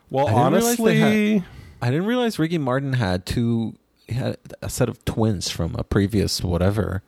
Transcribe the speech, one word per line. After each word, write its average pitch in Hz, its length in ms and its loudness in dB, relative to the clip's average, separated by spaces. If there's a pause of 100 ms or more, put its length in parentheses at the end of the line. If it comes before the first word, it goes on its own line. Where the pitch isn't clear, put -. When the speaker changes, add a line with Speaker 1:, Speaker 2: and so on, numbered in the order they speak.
(100)
Speaker 1:
well, 139 180 0
Speaker 2:
I 120 220 4
didn't - 20 4
realize 233 240 2
they 226 200 2
had 220 120 4
Speaker 1:
honestly, 214 360 2 (380)
Speaker 2:
I 120 80 0
didn't 165 160 0
realize 240 320 0
Ricky 160 200 0
Martin 135 360 -2
had 92 320 0
two, 117 480 0 (320)
he 113 80 -6
had 113 220 -4 (240)
a - 80 -8
set 123 200 -2
of - 160 -10
twins 110 460 -2
from 82 260 -4
a - 80 -4
previous 98 580 0
whatever. 92 640 0